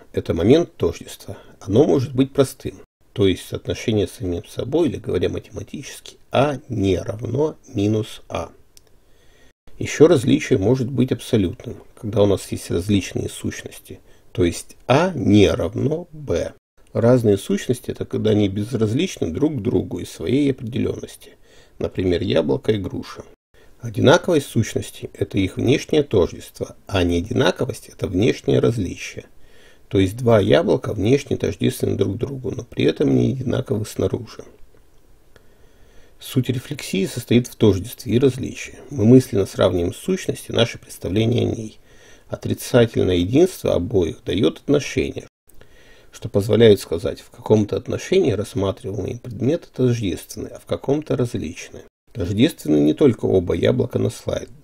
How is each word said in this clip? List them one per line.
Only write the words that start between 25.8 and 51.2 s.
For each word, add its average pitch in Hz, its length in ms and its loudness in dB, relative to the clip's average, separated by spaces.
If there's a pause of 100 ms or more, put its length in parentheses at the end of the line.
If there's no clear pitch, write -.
тождество, - 720 -2 (120)
а 95 160 0
неодинаковость — 113 880 -2
это - 160 -6
внешнее 127 500 0
различие. - 680 -2 (600)
То - 140 0
есть 98 160 0
два 117 240 4
яблока 143 520 2
внешне 113 440 0
тождественны - 600 -2
друг 101 220 -2
другу, 131 320 -6
но - 140 -8
при - 200 -4
этом 139 300 2
не 120 180 4
одинаковы 113 540 -2
снаружи. - 580 -4 (1700)
Суть - 320 -2
рефлексии 143 560 -4
состоит 120 400 0
в - 80 -18
тождестве 101 640 0
и - 20 2
различии. - 640 -2 (100)
Мы 117 160 0
мысленно 120 400 6
сравниваем 90 480 2
сущность - 560 -6
и - 20 -8
наше 113 260 2
представление 110 680 -2
о 101 80 -2
ней. 110 240 -10 (500)
Отрицательное 107 880 0
единство 107 580 2
обоих 87 500 -2
даёт 90 340 0
отношение, - 680 -2 (800)
что - 180 -12
позволяет 107 520 6
сказать, - 400 -6
в - 100 -20
каком-то 107 460 0
отношении 117 560 -2
рассматриваемый 98 920 -4
предмет 127 500 -4
тождественный, 117 800 -2
а - 80 -16
в - 80 -20
каком-то 139 500 -2
различный. 98 640 -6 (300)